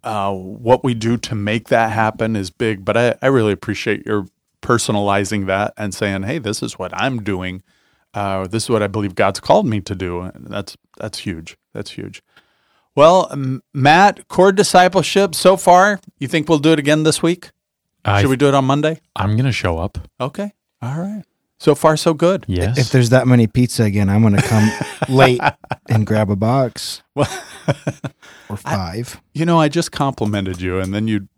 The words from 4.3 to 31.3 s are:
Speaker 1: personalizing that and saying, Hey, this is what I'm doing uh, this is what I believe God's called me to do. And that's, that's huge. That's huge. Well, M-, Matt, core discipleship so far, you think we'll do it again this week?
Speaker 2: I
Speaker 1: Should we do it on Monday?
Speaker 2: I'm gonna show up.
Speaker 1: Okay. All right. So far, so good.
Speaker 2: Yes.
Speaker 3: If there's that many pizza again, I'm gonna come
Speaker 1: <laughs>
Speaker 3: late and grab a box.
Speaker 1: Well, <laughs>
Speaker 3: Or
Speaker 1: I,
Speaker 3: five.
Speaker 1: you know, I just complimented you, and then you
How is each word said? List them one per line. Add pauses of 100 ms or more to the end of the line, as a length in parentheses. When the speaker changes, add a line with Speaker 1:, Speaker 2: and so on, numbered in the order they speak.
Speaker 1:
personalizing
that
and
saying,
Hey,
this
is
what
I'm
doing (520)
uh,
this
is
what
I
believe
God's
called
me
to
do.
And
that's, (200)
that's
huge. (160)
That's
huge. (720)
Well,
M-, (120)
Matt,
core
discipleship
so
far, (180)
you
think
we'll
do
it
again
this
week? (520)
Speaker 2:
I
Speaker 1:
Should
we
do
it
on
Monday? (160)
Speaker 2:
I'm
gonna
show
up. (220)
Speaker 1:
Okay. (280)
All
right. (360)
So
far,
so
good.
Speaker 2:
Yes.
Speaker 3:
If
there's
that
many
pizza
again,
I'm
gonna
come (200)
Speaker 1:
<laughs>
Speaker 3:
late (480)
and
grab
a
box. (120)
Speaker 1:
Well, (400)
<laughs> (800)
Speaker 3:
Or
Speaker 1:
I,
Speaker 3:
five. (120)
Speaker 1:
you
know,
I
just
complimented
you,
and
then
you (100)